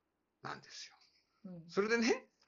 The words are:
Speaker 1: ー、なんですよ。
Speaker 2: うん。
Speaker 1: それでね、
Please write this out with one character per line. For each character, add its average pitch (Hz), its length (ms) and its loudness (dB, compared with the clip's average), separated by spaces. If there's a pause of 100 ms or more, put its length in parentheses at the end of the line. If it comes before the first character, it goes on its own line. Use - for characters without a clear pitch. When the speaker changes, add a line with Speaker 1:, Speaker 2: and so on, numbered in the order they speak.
(440)
Speaker 1:
ー、 139 40 -6
な 143 80 -6
ん - 60 -14
で - 100 -20
す - 160 -14
よ。 - 80 -20 (500)
Speaker 2:
う 185 40 -14
ん。 170 200 -16
Speaker 1:
そ - 140 0
れ 214 60 0
で 233 80 4
ね、 269 280 2 (220)